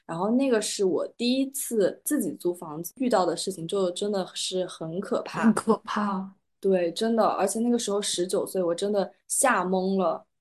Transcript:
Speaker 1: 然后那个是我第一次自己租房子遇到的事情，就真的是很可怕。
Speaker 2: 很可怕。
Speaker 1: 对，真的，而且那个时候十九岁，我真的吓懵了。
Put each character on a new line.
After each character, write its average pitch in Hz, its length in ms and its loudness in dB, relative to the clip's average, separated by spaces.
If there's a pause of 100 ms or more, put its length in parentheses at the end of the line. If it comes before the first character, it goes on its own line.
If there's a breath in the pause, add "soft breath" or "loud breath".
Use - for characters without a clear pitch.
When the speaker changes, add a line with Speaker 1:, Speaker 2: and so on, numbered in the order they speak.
Speaker 1:
然 165 140 -8
后 196 120 0
那 262 200 2
个 220 100 4
是 208 240 -2
我 160 220 2 (100)
第 247 220 2
一 269 140 0
次 - 520 0
自 285 180 0
己 170 100 -2
租 - 200 -2
房 165 300 -10
子 - 140 -10
遇 254 120 0
到 202 160 4
的 165 100 0
事 185 160 -6
情， 165 160 -8
就 190 260 0
真 208 200 -4
的 185 220 -2
是 185 320 -4
很 165 340 -8
可 - 220 -2
怕。 - 220 -4
Speaker 2:
很 220 100 6
可 214 240 2
怕。 196 520 -4 (300)
Speaker 1:
对， 175 320 2
真 226 240 0
的， 214 80 4
而 180 220 2
且 214 140 -2
那 240 100 2
个 240 80 4
时 220 120 -2
候 202 120 0
十 175 240 -2
九 185 200 -2
岁， 190 160 -2
我 170 120 0
真 202 180 -2
的 196 180 0 (160 loud breath)
吓 220 380 2
懵 190 340 2
了。 170 280 0 (140)